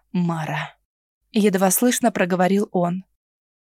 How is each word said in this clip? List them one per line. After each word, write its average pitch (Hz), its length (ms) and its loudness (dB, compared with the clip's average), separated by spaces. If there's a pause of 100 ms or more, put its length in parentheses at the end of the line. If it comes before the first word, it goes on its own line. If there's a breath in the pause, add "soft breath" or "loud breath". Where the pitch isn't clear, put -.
(120)
Мара», 160 640 -4 (540)
едва 196 380 2
слышно 240 400 2
проговорил 185 600 0
он. 180 320 -2 (680)